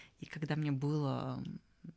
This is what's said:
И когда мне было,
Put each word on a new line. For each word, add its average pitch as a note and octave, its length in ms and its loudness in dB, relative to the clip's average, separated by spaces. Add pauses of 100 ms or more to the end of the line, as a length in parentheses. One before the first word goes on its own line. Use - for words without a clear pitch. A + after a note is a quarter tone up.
(220)
И D#3+ 40 -8
когда D#3 300 -2
мне D3+ 160 2
было, C3+ 720 2 (540)